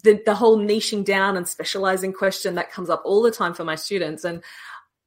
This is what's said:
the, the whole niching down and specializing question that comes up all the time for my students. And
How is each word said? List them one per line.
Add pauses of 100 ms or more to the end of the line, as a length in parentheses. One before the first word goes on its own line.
the,
the
whole
niching
down
and
specializing
question
that
comes
up
all
the
time
for
my
students.
And (640)